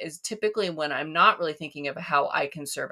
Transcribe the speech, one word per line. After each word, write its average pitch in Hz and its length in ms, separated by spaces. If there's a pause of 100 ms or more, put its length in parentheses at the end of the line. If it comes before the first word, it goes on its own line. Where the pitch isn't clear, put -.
is 160 180
typically 214 520
when 156 200
I'm 147 220
not 185 260
really 165 140
thinking 147 340
of 135 100
how 151 360
I 143 160
can 143 180
serve 135 260